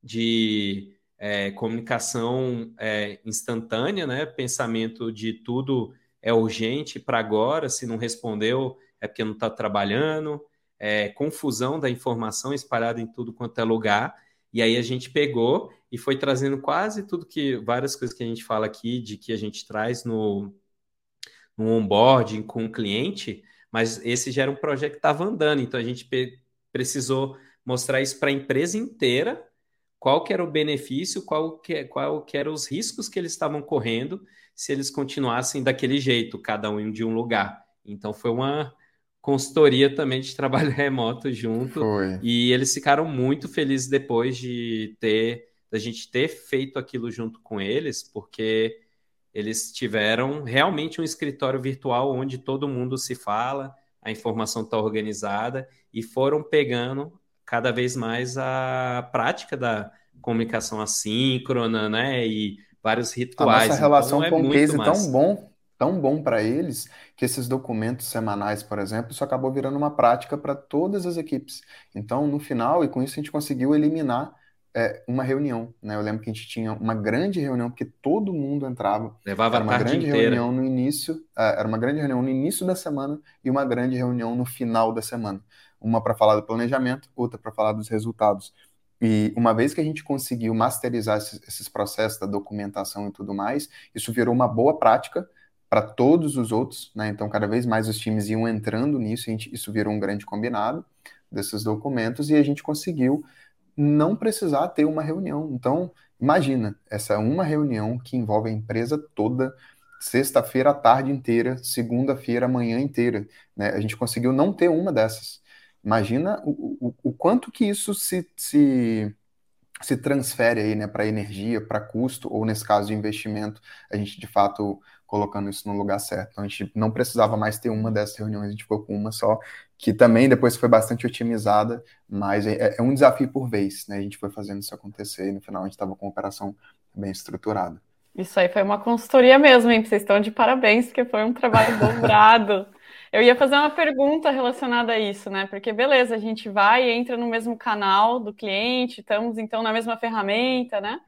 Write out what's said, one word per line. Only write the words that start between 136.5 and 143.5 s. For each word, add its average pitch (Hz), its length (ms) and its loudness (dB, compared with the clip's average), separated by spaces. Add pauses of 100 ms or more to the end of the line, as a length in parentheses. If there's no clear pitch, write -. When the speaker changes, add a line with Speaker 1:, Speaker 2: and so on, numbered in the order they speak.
Speaker 2:
bem 98 180 -6
estruturada. 95 680 -6 (360)
Speaker 3:
Isso 190 240 -4
aí 180 100 4
foi 196 140 0
uma 202 160 0
consultoria 247 580 8
mesmo, 254 320 10
hein? 220 160 6
Vocês 208 160 2
estão 202 180 4
de 214 120 0
parabéns, 240 560 4
porque 247 180 0
foi 220 180 0
um 240 100 0
trabalho 226 440 4
Speaker 2:
<laughs> - 0 -
Speaker 3:
dobrado. 220 880 6 (500)
Eu 214 60 6
ia 240 120 10
fazer 269 220 6